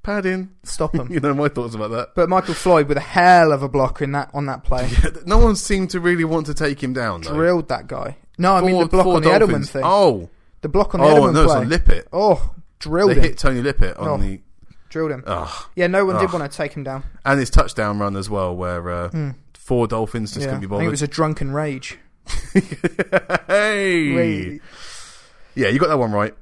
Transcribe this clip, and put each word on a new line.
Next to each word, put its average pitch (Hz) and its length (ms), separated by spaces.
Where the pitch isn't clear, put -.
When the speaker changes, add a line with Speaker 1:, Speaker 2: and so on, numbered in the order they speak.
Speaker 1:
Padding. 185 480
Speaker 2:
Stop - 320
'em. 131 140
Speaker 1:
<laughs> - 40
You 151 80
know 143 140
my 147 140
thoughts 120 260
about 107 160
that. 117 260
Speaker 2:
But 175 140
Michael 185 240
Floyd 160 340
with 143 80
a 131 60
hell 175 500
of 135 100
a 139 60
block 131 320
in 139 120
that, 143 200
on 143 140
that 131 180
play. 123 240
Speaker 1:
<laughs> - 20
Yeah, - 200
th-, - 160
no 202 100
one 226 200
seemed 190 340
to 180 100
really 170 240
want 160 220
to 147 80
take 147 280
him 127 120
down, 107 260
though. 80 140
Speaker 2:
Drilled 165 340
that - 180
guy. - 300
No, 185 160
I 180 80
mean 185 140
Speaker 1:
Four, 170 80
Speaker 2:
the 165 40
block 185 160
Speaker 1:
four 180 120
Speaker 2:
on 156 60
the 160 60
Edelman 190 120
Speaker 1:
Dolphins. 160 300
Speaker 2:
thing. 135 140
Speaker 1:
Oh. 160 460
Speaker 2:
The - 80
block 196 240
on 156 80
the 147 40
Speaker 1:
Oh, 151 140
Speaker 2:
Edelman 139 140
Speaker 1:
no, 160 60
it - 40
was 160 80
Speaker 2:
play. 135 80
Speaker 1:
on 117 80
Lippett. - 460
Speaker 2:
Oh, 208 400
drilled 180 300
Speaker 1:
They 185 60
Speaker 2:
him. - 60
Speaker 1:
hit - 160
Tony 131 220
Lippett 143 380
on 101 100
Speaker 2:
Oh, 143 80
Speaker 1:
the 98 240
Speaker 2:
drilled 160 240
him. 123 140
Speaker 1:
Ugh. 85 380
Speaker 2:
Yeah, 175 100
no 190 200
one 185 100
did 196 80
Speaker 1:
Ugh. 175 80
Speaker 2:
wanna 151 160
take 147 240
him 147 100
down. 135 220
Speaker 1:
And 139 120
his 123 120
touchdown 104 480
run 101 180
as 98 140
well, 92 260
where, 87 340
uh, 87 200
Speaker 2:
Hmm. 147 200
Speaker 1:
four 120 320
Dolphins 110 460
just 143 140
Speaker 2:
Yeah, 131 80
Speaker 1:
couldn't 135 60
be 95 60
Speaker 2:
I - 20
think 101 40
it 104 140
Speaker 1:
bothered. - 60
Speaker 2:
was 147 100
a 147 60
drunken 151 440
rage. 143 460
Speaker 1:
<laughs> - 1200
Hey! 190 680
Speaker 2:
Wait. 110 480
Speaker 1:
Yeah, 117 140
you 123 100
got 165 100
that 151 100
one 113 140
right. 104 300